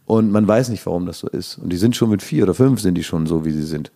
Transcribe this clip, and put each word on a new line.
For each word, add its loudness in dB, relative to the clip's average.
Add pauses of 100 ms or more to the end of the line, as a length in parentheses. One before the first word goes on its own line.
Und 2
man 4
weiß 2
nicht, -8
warum -4
das -10
so -10
ist. -8
Und -8
die -2
sind 2
schon 2
mit 0
vier 0
oder 2
fünf 4
sind 0
die -2
schon -4
so, 0
wie -2
sie -2
sind. -8